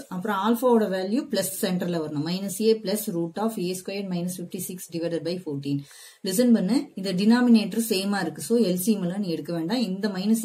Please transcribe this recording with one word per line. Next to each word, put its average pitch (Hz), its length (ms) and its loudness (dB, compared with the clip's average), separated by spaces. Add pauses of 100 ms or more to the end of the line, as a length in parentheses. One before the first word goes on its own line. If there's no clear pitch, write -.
(140)
அப்புறம் 190 320 -4
ஆல்பாவோட 233 500 4
value 202 240 -2 (120)
plus 190 200 0 (100)
சென்டர்ல 180 420 0
வரணும். 151 260 -4
Minus 190 260 -6 (140)
A 226 120 4
plus 202 220 -2 (140)
root 170 260 -4
of 226 220 -4
A 180 40 -2 (120)
squared 196 320 -8
minus 180 260 -4
fifty 180 280 -8
six 185 280 -12
divided 165 320 -4
by 175 80 -2 (100)
fourteen. 143 320 -4 (500)
லிசன் 233 300 6
பண்ணு, 196 200 2 (220)
இந்த 190 120 -2 (100)
denominator 226 720 6
சேமா 196 340 0
இருக்கு. - 240 -8
So 233 80 4 (140)
L 180 160 0
C 220 80 4
M 180 120 -2
எல்லாம் 202 180 -2
நீ 175 120 -2
எடுக்க 156 220 -6
வேண்டாம். 208 300 0
இந்த 196 160 -2 (120)
minus 220 260 2